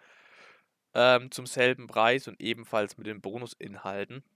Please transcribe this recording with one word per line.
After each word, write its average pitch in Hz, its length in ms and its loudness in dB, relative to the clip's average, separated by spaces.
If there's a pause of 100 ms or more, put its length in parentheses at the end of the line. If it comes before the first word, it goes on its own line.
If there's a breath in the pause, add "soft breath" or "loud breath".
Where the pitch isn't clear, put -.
(920 soft breath)
ähm, 123 380 4
zum 127 160 -12
selben 127 400 2
Preis 117 420 2
und 107 100 -16
ebenfalls 113 600 -4
mit - 80 -14
den 104 160 -10
Bonusinhalten. 101 1000 -10 (140)